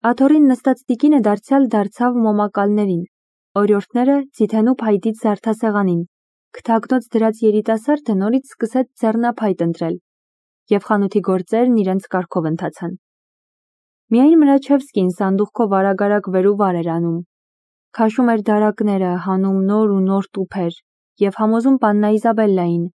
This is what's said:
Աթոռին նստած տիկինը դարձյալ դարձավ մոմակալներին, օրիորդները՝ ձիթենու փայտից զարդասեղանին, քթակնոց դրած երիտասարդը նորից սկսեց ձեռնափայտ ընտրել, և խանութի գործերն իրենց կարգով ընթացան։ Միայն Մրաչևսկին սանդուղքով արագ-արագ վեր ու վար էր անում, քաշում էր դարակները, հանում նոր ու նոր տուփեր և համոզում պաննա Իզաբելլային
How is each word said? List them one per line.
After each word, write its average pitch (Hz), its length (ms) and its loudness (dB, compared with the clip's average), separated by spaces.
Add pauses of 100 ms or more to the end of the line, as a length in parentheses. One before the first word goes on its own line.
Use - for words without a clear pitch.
Աթոռին 269 480 4
նստած 254 340 0
տիկինը 294 400 2
դարձյալ 214 380 0 (120)
դարձավ 240 500 -2
մոմակալներին, 208 800 0 (520)
օրիորդները՝ 214 600 0 (220)
ձիթենու 220 420 0
փայտից 220 440 -2
զարդասեղանին, 208 760 -2 (540)
քթակնոց 226 580 -2
դրած 220 320 0
երիտասարդը 220 760 -2
նորից 226 320 -2
սկսեց 247 380 -4 (120)
ձեռնափայտ 226 640 -2
ընտրել, 170 300 -4 (760)
և 202 140 0
խանութի 202 420 0
գործերն 226 540 0
իրենց 190 320 -4
կարգով 175 360 -4
ընթացան։ 165 420 -8 (1200)
Միայն 269 300 4
Մրաչևսկին 277 760 2
սանդուղքով 196 640 -2
արագ-արագ 196 560 0
վեր 185 160 2
ու - 80 0
վար 185 220 0
էր 170 140 -4
անում, 170 200 -2 (800)
քաշում 226 380 0
էր 214 160 -2
դարակները, 208 640 0 (120)
հանում 190 460 -2
նոր 214 240 0
ու 190 140 0
նոր 196 260 -2
տուփեր 185 420 -6 (420)
և 202 200 -2
համոզում 233 460 2
պաննա 208 340 2
Իզաբելլային 190 680 0 (120)